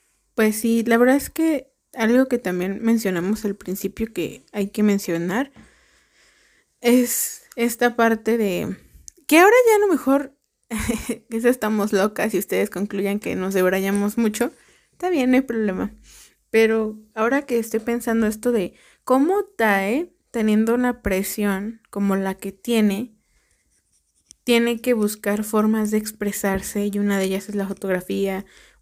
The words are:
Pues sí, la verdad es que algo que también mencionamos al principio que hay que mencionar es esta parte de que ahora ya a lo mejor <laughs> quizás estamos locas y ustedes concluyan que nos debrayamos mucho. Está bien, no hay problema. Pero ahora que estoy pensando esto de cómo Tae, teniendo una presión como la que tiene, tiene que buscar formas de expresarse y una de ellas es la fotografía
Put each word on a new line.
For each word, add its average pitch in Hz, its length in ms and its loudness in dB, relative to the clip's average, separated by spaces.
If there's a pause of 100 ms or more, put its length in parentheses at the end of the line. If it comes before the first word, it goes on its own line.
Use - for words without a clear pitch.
(340)
Pues 214 260 2
sí, 226 240 2
la 233 140 4
verdad 254 180 6
es 277 140 -4
que 320 420 -2 (220)
algo 247 340 4
que 254 100 0
también 185 440 -4
mencionamos 214 600 0
al 202 120 -4
principio 196 560 -8
que - 400 -8
hay 202 160 -4
que 208 160 -2
mencionar 196 680 -2 (1300)
es 240 640 0 (140)
esta 240 400 -2
parte 226 420 2
de 180 380 -2 (500)
que 311 140 6
ahora 415 160 8 (120)
ya 427 80 6
a - 40 2
lo 415 80 2
mejor 277 480 0 (320)
<laughs> 220 600 -6
quizás 226 200 -4
estamos 214 420 0
locas 208 420 0
y 185 40 0
ustedes 196 320 -2
concluyan 202 480 -4
que - 160 -8
nos 185 200 -4
debrayamos 196 640 0
mucho. 226 340 0 (400)
Está 359 180 -6
bien, 262 200 2
no 254 60 4
hay 269 60 4
problema. 208 500 -4 (580)
Pero 220 460 2 (180)
ahora 240 280 0
que 254 160 -2
estoy 226 220 -4
pensando 226 460 -2
esto 220 260 -2
de 202 220 -2 (300)
cómo 330 400 2
Tae, 220 720 0 (160)
teniendo 220 440 2
una 247 280 -2
presión 202 880 -4
como 196 260 0
la 190 180 -4
que 196 180 -10
tiene, 214 640 0 (1300)
tiene 233 360 2
que 247 140 0
buscar 208 500 -2
formas 214 460 0
de 214 80 0
expresarse 202 880 -4
y 208 120 -4
una 202 200 0
de 190 80 0
ellas 196 240 -6
es 208 40 -8
la 196 140 -4
fotografía 196 800 -4 (340)